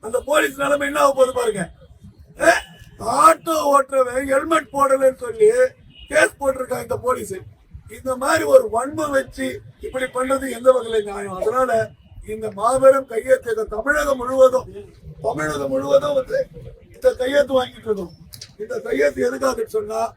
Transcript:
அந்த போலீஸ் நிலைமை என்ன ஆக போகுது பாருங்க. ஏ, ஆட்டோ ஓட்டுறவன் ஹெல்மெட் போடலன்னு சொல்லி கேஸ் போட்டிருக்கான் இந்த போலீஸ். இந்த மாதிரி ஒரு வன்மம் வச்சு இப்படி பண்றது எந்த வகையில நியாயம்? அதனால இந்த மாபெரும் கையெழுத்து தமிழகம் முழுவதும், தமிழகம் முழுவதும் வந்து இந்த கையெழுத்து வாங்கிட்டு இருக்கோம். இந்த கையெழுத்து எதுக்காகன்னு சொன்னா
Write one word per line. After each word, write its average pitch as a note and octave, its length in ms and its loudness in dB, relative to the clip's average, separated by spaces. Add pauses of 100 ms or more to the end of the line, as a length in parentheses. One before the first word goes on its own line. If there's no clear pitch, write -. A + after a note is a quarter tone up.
அந்த A3+ 120 -4 (100)
போலீஸ் C#4 360 0
நிலைமை C#4+ 260 -2
என்ன D4 160 -4
ஆக C#4 80 4
போகுது C4 260 2
பாருங்க. G#3 240 -2 (840)
ஏ, E4 40 6 (680)
ஆட்டோ E4 360 4 (160)
ஓட்டுறவன் C4+ 600 0
ஹெல்மெட் D#4 420 0
போடலன்னு C4+ 500 2
சொல்லி A3 240 4 (640)
கேஸ் - 280 2
போட்டிருக்கான் B3+ 460 -4
இந்த A#3 200 -6
போலீஸ். - 320 -4 (600)
இந்த B3 140 -8 (100)
மாதிரி D#4+ 220 0 (100)
ஒரு C4 120 8 (100)
வன்மம் C#4+ 420 -4
வச்சு C4 300 -6 (400)
இப்படி C4 180 -6 (100)
பண்றது C4 300 -2 (120)
எந்த B3 180 2
வகையில A3+ 320 -2
நியாயம்? G3+ 320 -10
அதனால A#3+ 320 0 (600)
இந்த A3 140 -8 (120)
மாபெரும் C4 520 4
கையெழுத்து A3+ 540 0 (100)
தமிழகம் C#4 460 -2
முழுவதும், B3+ 460 2 (600)
தமிழகம் C#3+ 460 -4
முழுவதும் C#4+ 460 2
வந்து C4 200 -4 (560)
இந்த - 140 4 (120)
கையெழுத்து C4+ 380 0
வாங்கிட்டு B3 300 -8
இருக்கோம். F#3+ 240 -4 (500)
இந்த A#3+ 120 -10 (120)
கையெழுத்து C4+ 400 0
எதுக்காகன்னு B3 500 -4
சொன்னா A3 240 -4 (160)